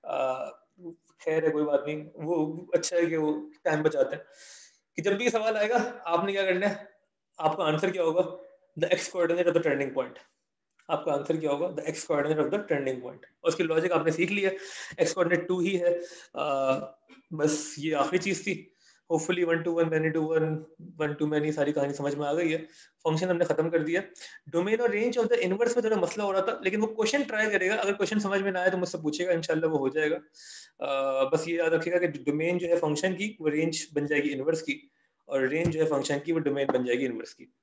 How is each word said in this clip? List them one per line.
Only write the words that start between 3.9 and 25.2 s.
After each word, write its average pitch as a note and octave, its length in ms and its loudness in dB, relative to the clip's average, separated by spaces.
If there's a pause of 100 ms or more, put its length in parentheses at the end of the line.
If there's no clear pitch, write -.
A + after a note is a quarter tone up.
हैं। - 80 -14 (720)
कि E3+ 60 -6
जब G3 120 2
भी G3+ 100 -2
ये A#3+ 60 6
सवाल A3 260 0
आएगा, G#3+ 200 0 (300)
आपने F3 260 0
क्या G3 120 0
करना F#3+ 220 2
है, - 340 -6 (400)
आपका E3 240 0
answer D#3 260 2
क्या F3+ 120 -2
होगा, E3 360 0 (420)
the F3 140 2
x - 160 -4
coordinate E3+ 360 2
of E3+ 100 4
the E3 100 4
turning C#3 280 0
point, B2+ 240 -4 (720)
आपका D#3 220 0
आंसर C#3+ 240 0
क्या D#3 140 -2
होगा, D3 180 0
the F3+ 140 -8
x D#3+ 120 -4
coordinate D3+ 440 0
of D3+ 60 2
the F#3+ 140 0
turning C#3 360 -2
point। B2 300 -12 (200)
और E3+ 40 4
उसकी D#3+ 140 0
logic E3 300 2
आपने D#3+ 200 2
सीख E3+ 180 0
लिया, G3 200 2 (540)
x D#3+ 40 2
coordinate F3 400 2
two F#3 120 0
ही F#3 160 0
है। F3 260 2 (340)
अ, D3 100 -2 (840)
बस D3+ 460 0
ये D3+ 140 -2
आखिरी D3 260 2
चीज F#3+ 240 -2
थी। - 280 -6 (420)
Hopefully E3+ 420 0
one E3 120 -2
to E3+ 140 0
one, E3 120 2
many D#3+ 240 0
to D#3 200 0
one, D#3+ 200 2 (440)
one D3 220 -2
to D3+ 100 0
many, D3+ 200 0
सारी D3 200 0
कहानी C#3 220 0
समझ C#3+ 200 -2
में C#3+ 120 -4
आ C#3+ 60 -2
गई E3 180 0
है। D#3+ 80 0 (460)
Function D#3+ 240 0
हमने E3+ 160 2
खत्म D#3+ 260 2
कर E3 80 2
दिया। E3+ 240 0 (460)
Domain F#3 320 0
और A#3+ 100 4
range A3 280 0
of A3+ 60 2